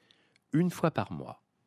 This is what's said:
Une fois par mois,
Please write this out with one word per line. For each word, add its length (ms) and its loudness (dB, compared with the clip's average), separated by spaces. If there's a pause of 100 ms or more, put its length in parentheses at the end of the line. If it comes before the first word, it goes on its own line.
(520)
Une 200 4
fois 180 2
par 220 -2
mois, 320 -12 (240)